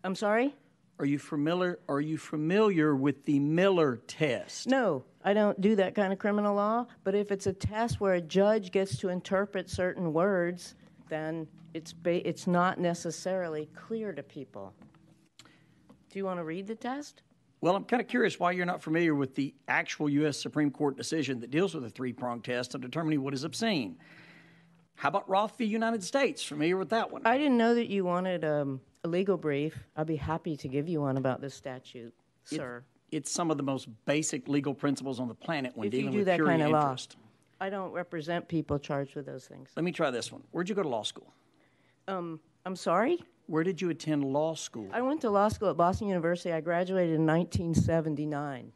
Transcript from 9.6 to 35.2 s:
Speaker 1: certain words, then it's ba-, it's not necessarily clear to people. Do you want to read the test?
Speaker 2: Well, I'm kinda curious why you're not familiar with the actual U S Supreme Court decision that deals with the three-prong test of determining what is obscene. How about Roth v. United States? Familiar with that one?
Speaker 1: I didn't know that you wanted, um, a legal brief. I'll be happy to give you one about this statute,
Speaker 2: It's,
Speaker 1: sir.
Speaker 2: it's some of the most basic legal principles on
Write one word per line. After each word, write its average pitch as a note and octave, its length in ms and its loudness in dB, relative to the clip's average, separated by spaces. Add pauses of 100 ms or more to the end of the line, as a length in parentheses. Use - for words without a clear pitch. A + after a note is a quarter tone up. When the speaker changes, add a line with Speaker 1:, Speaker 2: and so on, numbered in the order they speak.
Speaker 1:
certain F3+ 440 -2
words, F3 600 0 (340)
then D#3+ 380 -6 (260)
it's E3 180 -12
ba-, F3 360 -2
it's - 180 -6
not F3+ 340 2
necessarily E3+ 920 -4
clear A3 400 -8
to C#3+ 80 -10
people. G2+ 520 -14 (1400)
Do G3 100 -10
you G3 60 -4
want F3+ 140 -2
to E3+ 60 -6
read F3+ 220 -8
the A3 80 -8
test? C4+ 480 -8 (380)
Speaker 2:
Well, F3 140 4
I'm F#3+ 80 -2
kinda A#3 200 0
curious A3+ 360 0
why F3+ 120 2
you're F3+ 140 -2
not F3+ 160 -4
familiar D#3+ 340 2
with C3+ 180 -2
the C#3+ 200 -2 (140)
actual D3+ 400 0
U D3 200 4
S C#3 100 0
Supreme D3 320 0
Court C#3 260 0
decision B2+ 440 -2
that A#2 100 -10
deals E3 240 2
with D3 100 -8
the A2 60 -10
three-prong B2 520 -6
test B2 340 -4
of C3 60 -6
determining D3+ 420 0
what C#3 100 -4
is C3 100 -4
obscene. C3+ 540 -2 (1000)
How C#3 140 -2
about F#3 180 -2
Roth G3+ 300 0
v. A#3 80 0
United A3+ 380 0
States? E3+ 400 0
Familiar D#3 340 0
with F#3+ 120 -4
that A3 220 0
one? - 140 -10
Speaker 1:
I A#3+ 120 6
didn't C#4 200 4
know A#3 160 6
that A#3 140 2
you G3 180 0
wanted, F3+ 400 0
um, C#3+ 360 0 (220)
a E3+ 40 -4
legal F#3 300 2
brief. D3 400 -2 (180)
I'll D#3 100 -2
be E3 100 -2
happy D#3 420 -4
to - 100 -10
give C#3+ 200 -2
you D#3+ 140 -2
one C3+ 160 0
about C3 240 0
this C3+ 120 -10
statute, B2+ 600 -14 (300)
Speaker 2:
It's, - 120 -8
Speaker 1:
sir. B2 280 -8 (280)
Speaker 2:
it's D3+ 200 -4
some E3+ 200 0
of D3 60 2
the C#3+ 60 -4
most C3+ 240 -2 (180)
basic D3+ 420 -2
legal C#3+ 260 0
principles C3 460 -2
on C#3+ 80 -4